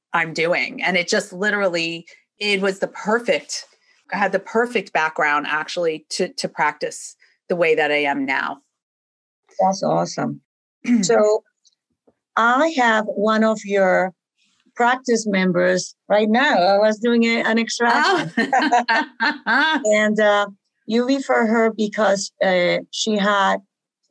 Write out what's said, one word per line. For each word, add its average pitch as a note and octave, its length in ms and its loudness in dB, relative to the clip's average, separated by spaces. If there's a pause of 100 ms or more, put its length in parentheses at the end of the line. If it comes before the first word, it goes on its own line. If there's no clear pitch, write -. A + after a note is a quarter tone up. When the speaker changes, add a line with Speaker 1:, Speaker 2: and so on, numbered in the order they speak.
(140)
Speaker 1:
I'm E3 200 -2
doing. D#3+ 480 -2
And F3+ 160 0
it F3 100 -2
just G3+ 240 -2
literally, F3+ 760 -2 (320)
it G#3 200 -2
was F#3+ 200 -2
the F#3 80 -2
perfect, G3+ 800 -4 (460)
I F#3 60 -6
had G3 140 0
the G3 80 -2
perfect A3+ 520 -4
background D#3 560 0
actually D#3 640 -4
to, F#3 240 -4
to - 160 -8
practice - 680 -6 (340)
the F#3 60 0
way E3 200 2
that D3+ 160 0
I D3 100 2
am C#3 240 -2
now. - 360 -6 (1000)
Speaker 2:
That's F#3+ 240 0
awesome. D#3 580 -4 (420)
Speaker 1:
<clears throat> A#3 200 2
Speaker 2:
So G#3+ 400 2 (920)
I B3 420 2
have A3 280 2
one G#3+ 380 0
of A3 200 0
your F#3+ 480 2 (640)
practice A#3+ 500 0
members F#3 720 0 (140)
right G#3+ 200 2
now. A#3+ 280 2
I F#3+ 200 4
was G#3+ 220 2
doing A#3 240 2
a, A#3 200 0
an A3+ 140 0
extraction. C4+ 720 0 (240)
Speaker 1:
Oh. A#3+ 1300 0
<laughs> - 0 -
Speaker 2:
And, G#3+ 340 2
uh, G#3 280 2 (400)
you A#3 200 0
refer C4 400 0
her A3+ 240 2
because, G#3 600 -2 (120)
uh, F3+ 360 0 (120)
she - 240 -4
had G3 420 0 (540)